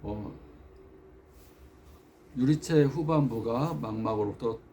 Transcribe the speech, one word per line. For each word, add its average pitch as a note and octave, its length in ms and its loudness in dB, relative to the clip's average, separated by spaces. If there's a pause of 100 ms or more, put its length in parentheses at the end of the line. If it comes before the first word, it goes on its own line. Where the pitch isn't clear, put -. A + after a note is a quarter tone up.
어, G#2 460 -10 (1900)
유리체 D3+ 460 4
후반부가 C#3 920 0
망막으로부터 A2 840 -4 (140)